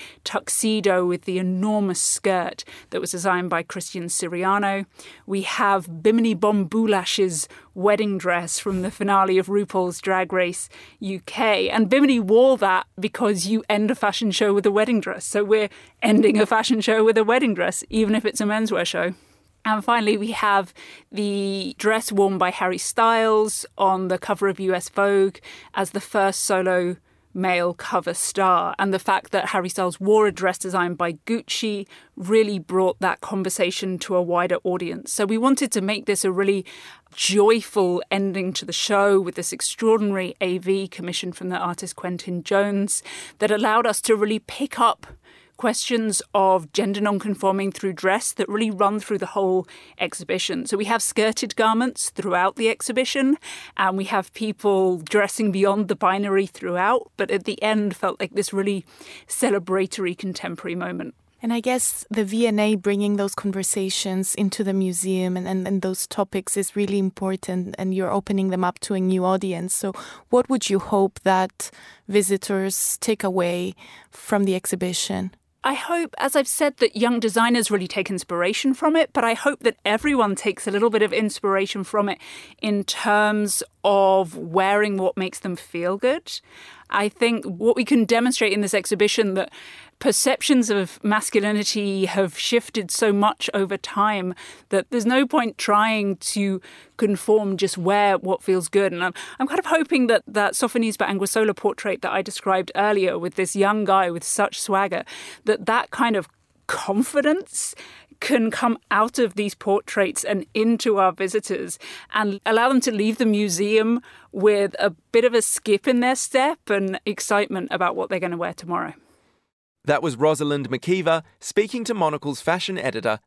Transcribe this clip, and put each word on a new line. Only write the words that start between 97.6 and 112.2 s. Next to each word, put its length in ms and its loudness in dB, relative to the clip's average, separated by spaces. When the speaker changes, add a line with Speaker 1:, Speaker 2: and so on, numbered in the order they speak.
Speaker 1:
wear 400 2
what 260 -2
feels 260 0
good. 240 2
And 100 -4
I'm, 100 -2
I'm 80 -2
kind 120 -2
of 60 -4
hoping 420 2
that 200 2
that 260 0
Sofonisba 540 0
Anguissola 480 0
portrait 480 -4
that 100 -4
I 80 0
described 540 -2
earlier 420 2
with 180 -6
this 200 -2
young 300 2
guy 260 4
with 120 -8
such 380 -2
swagger, 420 0
that 200 0
that 260 0
kind 240 0
of 140 -2
confidence 1080 -2
can 300 2
come 280 0
out 300 2
of 160 2
these 200 -4
portraits 680 0
and 300 -2
into 440 2
our 140 4
visitors 640 -4
and 340 -2